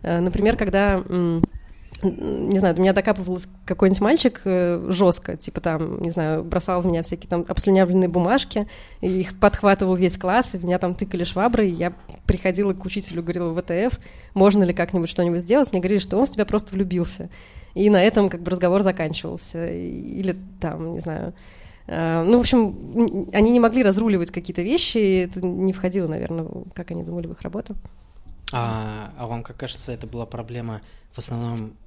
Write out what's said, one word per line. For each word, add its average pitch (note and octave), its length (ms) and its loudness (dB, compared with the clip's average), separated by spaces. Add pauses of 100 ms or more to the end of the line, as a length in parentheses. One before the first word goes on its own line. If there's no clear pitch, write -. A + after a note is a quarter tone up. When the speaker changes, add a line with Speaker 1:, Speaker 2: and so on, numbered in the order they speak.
Speaker 1:
Э, E3+ 160 0
например, G3+ 380 2
когда, G3 520 2
м, E3+ 320 0 (600)
не E3+ 580 0
знаю, F3+ 160 4
до F3 60 2
меня F#3+ 120 6
докапывался F#3+ 560 -2 (160)
какой-нибудь F#3+ 340 2
мальчик, B3+ 460 2
э, F3+ 440 0
жестко, F3+ 460 2
типа - 240 -10
там, D#3+ 420 -4
не E3+ 80 -2
знаю, D#3+ 360 -2
бросал F3+ 340 -2
в F3 60 -2
меня E3+ 180 2
всякие - 260 -8
там E3+ 160 0
обслюнявленные F#3+ 640 4
бумажки, F#3+ 600 0 (340)
и - 60 -2 (120)
их F#3 180 -6
подхватывал G3 580 4
весь F3+ 220 2
класс, G3+ 380 0
и - 40 -6
в E3+ 40 -8
меня F3+ 160 0
там F3+ 160 -2
тыкали F3 300 -4
шваброй, G#3+ 440 2
и F3 40 -2
я E3+ 180 -2 (340)
приходила F#3+ 460 0
к F#3+ 140 -6
учителю, F#3 360 -6
говорила: E3+ 300 -4
«В E3+ 100 -4
Т E3+ 120 -6 (140)
Ф, - 120 -2 (340)
можно G3 300 8
ли F3+ 100 2
как-нибудь E3+ 360 -2
что-нибудь F3 320 0
сделать?» A#3 320 2
Мне F#3 80 0
говорили, F#3+ 180 2
что F#3 180 -4
он B3+ 80 4
в C#4 40 -6
тебя G#3+ 160 -2
просто G#3 280 -2
влюбился. F3+ 560 -4 (460)
И G3+ 140 4
на G3 120 8
этом G3+ 280 6
как E3+ 140 -8
бы F3 80 -4
разговор F3+ 300 2
заканчивался. E3 840 -4
И, - 220 -6 (320)
или F#3 160 -2 (240)
там, D#3+ 320 -6
не E3+ 80 -8
знаю, E3 320 -6 (540)
э, E3 360 -2
ну, A3 140 6
в - 40 6
общем, A3+ 360 2 (180)
н-, G#3+ 380 0
они G#3+ 180 6
не B3 80 6
могли A#3 240 4
разруливать G3 480 2
какие-то F3 300 -6
вещи, A#3+ 380 0
и F#3+ 160 4 (100)
это F#3 200 -8
не F#3 280 0
входило, F#3 340 -2
наверное, D#3+ 400 -6 (260)
как F3 180 -12
они E3+ 120 -8
думали, E3+ 240 -8
в E3+ 60 -12
их - 80 -18
работу. G3 340 -10 (800)
Speaker 2:
А, A2 640 -6
а A#2+ 100 -10
вам, A#2 160 -8
как - 140 -16
кажется, - 340 -12
это A#2 160 -12
была A#2 180 -10
проблема A#2 540 -10 (340)
в - 60 -14
основном A#2 540 -6 (140)